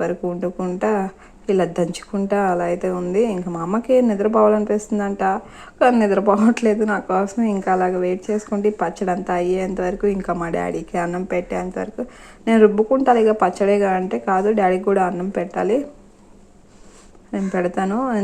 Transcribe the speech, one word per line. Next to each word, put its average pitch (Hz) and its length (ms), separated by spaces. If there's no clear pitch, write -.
వరకు 180 280
వండుకుంటా, 185 800
ఇలా 185 160
దంచుకుంటా 196 840
అలా 175 120
అయితే 185 260
ఉంది. 180 340
ఇంకా 185 280
మా 170 100
అమ్మకి 233 400
నిద్రపోవాలనిపిస్తుందంట, 208 1160
కానీ 247 200
నిద్రపోవట్లేదు 214 840
నా 208 160
కోసం. 196 440
ఇంకా 196 300
అలాగ 185 240
వెయిట్ 185 340
చేసుకుంటే 208 380
ఈ - 20
పచ్చడి 196 400
అంతా 180 220
అయ్యేంత 185 480
వరకు, 196 260
ఇంకా 190 260
మా 175 160
డాడీకి 175 480
అన్నం 175 260
పెట్టేంత 185 560
వరకు 208 260
నేను 226 140
రుబ్బుకుంటా 220 520
ఇక 220 180
పచ్చడిగా 202 600
అంటే, 185 280
"కాదు, 196 320
డాడీకి 190 320
కూడా 196 220
అన్నం 180 240
పెట్టాలి, 185 560
నేను 196 160
పెడతాను, 190 600